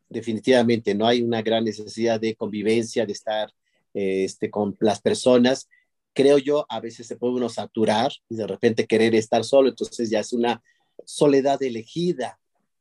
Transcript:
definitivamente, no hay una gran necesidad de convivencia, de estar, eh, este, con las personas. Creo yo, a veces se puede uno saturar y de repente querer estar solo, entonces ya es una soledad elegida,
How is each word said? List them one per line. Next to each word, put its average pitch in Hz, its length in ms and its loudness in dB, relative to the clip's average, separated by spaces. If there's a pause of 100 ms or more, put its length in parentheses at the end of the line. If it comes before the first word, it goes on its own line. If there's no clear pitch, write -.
definitivamente, 117 840 0
no 107 120 0
hay 123 140 2
una 117 220 -2
gran 110 220 0
necesidad 110 540 -4
de 110 160 -4
convivencia, 110 680 -2
de 101 80 -8
estar, 107 400 -6 (400)
eh, 95 320 -2
este, 104 260 -6
con 104 300 -4
las 104 200 0
personas. 123 680 2 (460)
Creo 139 240 4
yo, 147 320 0
a 113 100 -6
veces 113 260 -14
se 117 100 -12
puede 123 180 -4
uno 123 160 -2
saturar 107 600 0 (160)
y 113 80 -8
de 110 100 -4
repente 113 400 0
querer 110 280 2
estar 110 300 2
solo, 135 240 4
entonces 117 400 -6
ya 107 120 -2
es - 120 -8
una 117 300 -2 (420)
soledad 139 580 2
elegida, 127 800 -6 (400)